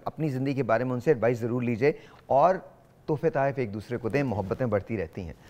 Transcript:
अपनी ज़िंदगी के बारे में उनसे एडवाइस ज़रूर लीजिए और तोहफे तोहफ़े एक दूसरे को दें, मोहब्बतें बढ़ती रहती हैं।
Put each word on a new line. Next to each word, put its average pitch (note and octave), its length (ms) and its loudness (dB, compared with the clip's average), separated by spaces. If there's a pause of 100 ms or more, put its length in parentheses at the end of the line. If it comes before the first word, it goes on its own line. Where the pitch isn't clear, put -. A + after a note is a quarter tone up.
अपनी D#3 240 -4
ज़िंदगी C3+ 240 -2
के C3+ 80 -2
बारे A2+ 220 2
में B2+ 80 -2
उनसे B2 180 0
एडवाइस A#2+ 280 2
ज़रूर A#2+ 260 -2
लीजिए A#2+ 340 2 (320)
और E3 440 2 (340)
तोहफे D#3 220 0
तोहफ़े C3+ 320 0
एक G#2 100 -4
दूसरे A2 240 -6
को A#2 140 -4
दें, C#3+ 120 2
मोहब्बतें G#2+ 480 -2
बढ़ती G#2 260 0
रहती F#2 260 -6
हैं। D#2+ 120 -10 (160)